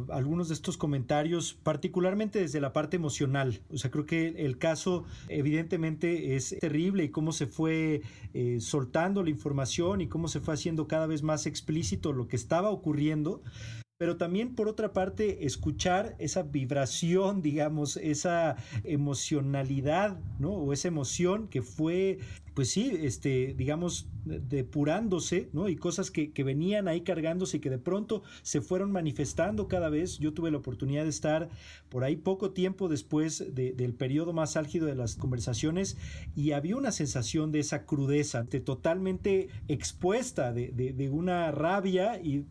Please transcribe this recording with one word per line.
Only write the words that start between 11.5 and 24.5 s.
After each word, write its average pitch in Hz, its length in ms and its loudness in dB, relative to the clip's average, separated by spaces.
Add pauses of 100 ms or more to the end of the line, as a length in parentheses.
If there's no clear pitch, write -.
lo 123 160 -2
que - 80 -2
estaba 175 340 2
ocurriendo. 151 720 0 (560)
Pero 170 180 0
también, 190 380 0
por 214 140 2
otra 214 240 -2
parte, 190 520 0
escuchar 180 760 0
esa 165 240 0
vibración, 151 1000 2
digamos, 151 540 0
esa 160 580 2 (300)
emocionalidad, 143 1400 0 (180)
¿no? 151 140 0
O 147 200 0
esa 143 160 0
emoción 175 600 2
que 127 140 -2
fue, 185 560 0 (360)
pues 131 160 2
sí, 220 320 2
este, 131 520 0
digamos, 151 540 -2 (160)
depurándose, 156 1300 0